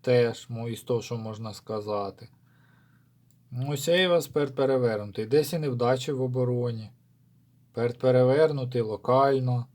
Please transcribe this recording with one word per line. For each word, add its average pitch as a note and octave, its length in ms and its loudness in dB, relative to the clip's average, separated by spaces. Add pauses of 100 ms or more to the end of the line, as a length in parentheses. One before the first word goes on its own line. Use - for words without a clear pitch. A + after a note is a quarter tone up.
теж, A#2+ 480 0
мо-, A#2 200 -8
із A2+ 140 -8
того, A#2 200 -2
що - 140 -8
можна A2 380 -10
сказати. G#2 720 -8 (1400)
Ось D3 200 -4
Ейвас F3 400 2
Перт C#3+ 260 -2
перевернутий, A2+ 720 0
десь C#3+ 260 2
і F3 60 -4
невдачі B2+ 540 0
в C3 100 -2
обороні. B2 680 -2 (800)
Перт A#2+ 260 -2
перевернутий B2+ 840 4
локально. B2 920 2